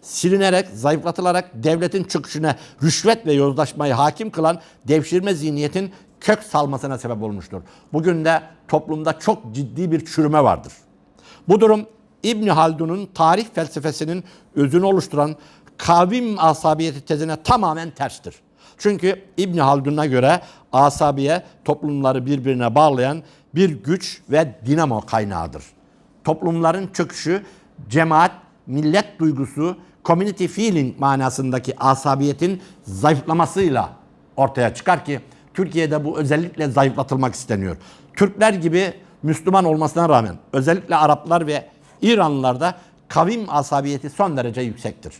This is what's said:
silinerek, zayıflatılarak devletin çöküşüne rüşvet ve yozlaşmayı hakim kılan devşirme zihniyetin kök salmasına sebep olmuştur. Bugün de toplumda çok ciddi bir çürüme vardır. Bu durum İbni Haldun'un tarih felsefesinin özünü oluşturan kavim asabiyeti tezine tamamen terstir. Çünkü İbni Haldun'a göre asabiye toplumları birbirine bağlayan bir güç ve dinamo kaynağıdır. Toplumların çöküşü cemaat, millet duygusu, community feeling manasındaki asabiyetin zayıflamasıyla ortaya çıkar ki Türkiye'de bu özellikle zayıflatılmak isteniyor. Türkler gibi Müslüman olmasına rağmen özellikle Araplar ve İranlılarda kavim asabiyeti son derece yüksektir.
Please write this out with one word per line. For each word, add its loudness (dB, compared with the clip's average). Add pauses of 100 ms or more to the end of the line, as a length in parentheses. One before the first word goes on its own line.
silinerek, 0
zayıflatılarak -2
devletin -2
çöküşüne -4 (280)
rüşvet 0
ve 2
yozlaşmayı 0
hakim 0
kılan 0 (280)
devşirme 0
zihniyetin -4 (280)
kök 0
salmasına -2
sebep -6
olmuştur. -10 (320)
Bugün 0
de 2 (260)
toplumda -2
çok -4
ciddi -4
bir -2
çürüme 2
vardır. 2 (760)
Bu 6
durum 4 (380)
İbni 0
Haldun'un 0
tarih 2
felsefesinin -6 (320)
özünü 2
oluşturan 0 (420)
kavim 2
asabiyeti 0
tezine -4
tamamen 0
terstir. -10 (420)
Çünkü 0 (160)
İbni 0
Haldun'a 2
göre 2 (320)
asabiye 2 (220)
toplumları -2
birbirine -2
bağlayan 2 (320)
bir 4
güç -6
ve 0 (100)
dinamo 0
kaynağıdır. -4 (600)
Toplumların -2
çöküşü -4 (460)
cemaat, 2 (360)
millet -2
duygusu, -2 (280)
community 0
feeling 0
manasındaki -2
asabiyetin 0 (220)
zayıflamasıyla 0 (480)
ortaya 0
çıkar 0
ki -6 (340)
Türkiye'de -2
bu -4
özellikle -2
zayıflatılmak 0
isteniyor. -4 (380)
Türkler 2
gibi -2 (300)
Müslüman 2
olmasına 0
rağmen 4 (180)
özellikle 0
Araplar 2
ve -4 (360)
İranlılarda 2 (320)
kavim 0
asabiyeti -2
son -2
derece -4
yüksektir. -10